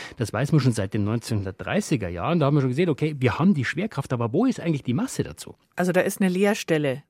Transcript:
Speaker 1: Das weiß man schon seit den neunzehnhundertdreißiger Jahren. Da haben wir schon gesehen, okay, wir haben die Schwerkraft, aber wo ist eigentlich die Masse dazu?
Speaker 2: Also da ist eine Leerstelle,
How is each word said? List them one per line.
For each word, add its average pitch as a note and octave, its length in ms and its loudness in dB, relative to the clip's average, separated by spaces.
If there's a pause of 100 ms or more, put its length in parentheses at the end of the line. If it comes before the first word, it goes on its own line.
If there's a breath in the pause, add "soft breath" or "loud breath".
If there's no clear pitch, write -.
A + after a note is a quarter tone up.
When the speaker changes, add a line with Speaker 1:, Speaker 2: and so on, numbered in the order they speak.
(180 loud breath)
Speaker 1:
Das - 160 -2
weiß A#2+ 180 0
man D#3 80 6
schon B2 120 4
seit G#2 200 -2
den G#2+ 120 0
neunzehnhundertdreißiger G#2+ 1040 -2
Jahren. A2+ 300 0
Da D3 40 4
haben C#3+ 120 4
wir D3 40 4
schon C3 80 0
gesehen, D#3 220 0
okay, D3+ 280 -2
wir B2 200 2
haben F#3+ 160 6
die C3+ 100 0
Schwerkraft, - 480 -4
aber A#2 220 -2
wo G3 100 4
ist C4 160 0
eigentlich D3+ 220 -2
die B2 100 -2
Masse G3+ 300 -2
dazu? - 320 -10 (220)
Speaker 2:
Also F3+ 160 0
da F3+ 100 4
ist - 180 -2
eine F#3+ 80 4
Leerstelle, F3 800 0